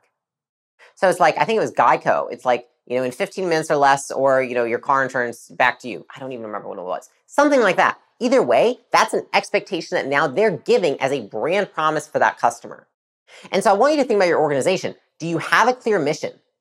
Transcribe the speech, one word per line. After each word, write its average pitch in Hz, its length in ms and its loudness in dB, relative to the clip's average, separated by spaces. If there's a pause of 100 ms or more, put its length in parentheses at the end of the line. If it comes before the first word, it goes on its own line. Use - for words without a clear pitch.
(960)
So 190 140 2
it's 180 100 0
like, 160 180 4
I - 60 2
think 220 140 -2
it 202 40 0
was 135 120 -4
Geico. 123 580 2
It's 110 140 -10
like, 123 240 -2 (160)
you 123 100 -6
know, 127 80 -2
"In 127 80 -6
fifteen 185 380 -6
minutes 160 200 -2
or 160 60 0
less, 139 360 2
or, 135 300 2
you 123 140 -4
know, 123 80 0
your 117 160 -2
car 135 240 0
insurance 123 460 -6
back 123 300 0
to 127 100 -14
you." 87 160 -12 (100)
I 127 60 -16
don't 135 100 -12
even 117 140 -12
remember 104 240 -10
what 98 80 -12
it 90 60 -12
was. 90 260 -8 (160)
Something 285 340 2
like 196 160 2
that. 151 240 2 (200)
Either 247 220 2
way, 147 380 2 (120)
that's 175 220 2
an - 200 -4
expectation 185 600 -2
that 127 120 -2
now 143 180 0
they're 180 260 0
giving 170 500 0
as 135 100 0
a 127 160 -6
brand 160 460 -4
promise 156 340 -2
for - 120 -4
that 113 200 0
customer. - 480 -4 (640)
And 190 100 0
so 214 100 4
I - 20 6
want 254 200 2
you 294 80 2
to 247 60 0
think 208 120 0
about 185 100 2
your 135 100 2
organization. 147 560 -2 (240)
Do 156 80 -8
you 165 120 -4
have 185 280 2
a 247 60 2
clear 220 260 -2
mission? 151 400 -4 (220)